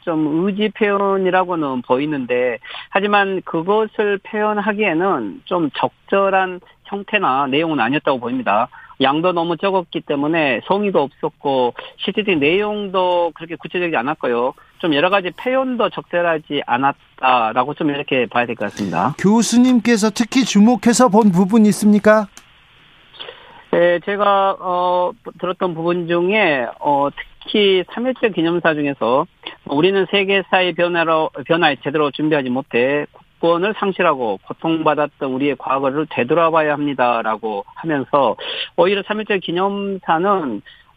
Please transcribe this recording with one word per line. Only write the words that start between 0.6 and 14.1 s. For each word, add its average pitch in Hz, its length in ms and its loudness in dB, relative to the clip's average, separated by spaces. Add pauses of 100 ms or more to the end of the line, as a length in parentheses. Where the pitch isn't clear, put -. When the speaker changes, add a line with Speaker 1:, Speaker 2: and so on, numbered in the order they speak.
Speaker 1:
표현이라고는 185 1120 0
보이는데, 127 760 -2 (300)
하지만 196 560 0
그것을 208 800 -2
표현하기에는 196 1200 -2
좀 143 320 -2
적절한 190 840 0 (240)
형태나 180 640 -2
내용은 151 320 0
아니었다고 135 380 0
보입니다. 117 500 -2 (340)
양도 156 300 2
너무 170 260 -2
적었기 190 420 -2
때문에 147 680 0
성의도 196 360 0
없었고, 135 720 -2 (240)
실질적인 196 420 -2
내용도 185 920 0
그렇게 165 200 -12
구체적이지 170 400 -6
않았고요. 127 600 -2 (240)